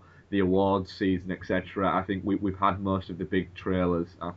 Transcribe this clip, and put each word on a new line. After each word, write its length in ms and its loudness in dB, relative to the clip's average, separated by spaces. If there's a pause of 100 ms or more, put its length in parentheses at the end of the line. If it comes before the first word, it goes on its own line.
(300)
the 100 2
awards 520 4
season, 400 0
et 140 -8
cetera, 500 0
I 80 0
think 200 -4
we, 120 0
we've 220 -2
had 240 2
most 280 -2
of 80 -8
the 80 -6
big 280 -2
trailers. 540 0 (140)
I 140 -8